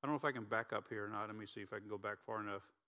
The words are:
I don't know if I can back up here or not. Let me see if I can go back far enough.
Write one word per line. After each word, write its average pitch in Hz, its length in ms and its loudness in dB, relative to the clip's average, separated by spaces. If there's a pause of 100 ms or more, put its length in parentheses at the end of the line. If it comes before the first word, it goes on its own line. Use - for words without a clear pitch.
I 135 60 0
don't 147 60 6
know 147 40 4
if 131 80 2
I 143 60 8
can 120 140 0
back 113 280 2
up 104 160 0
here 104 160 0
or 104 40 -4
not. 107 180 -2
Let 107 100 -6
me 107 80 -6
see 104 160 -8
if 98 100 -8
I 110 60 -4
can 101 100 -6
go 104 120 -2
back 104 260 -2
far 110 160 0
enough. 101 220 -2 (240)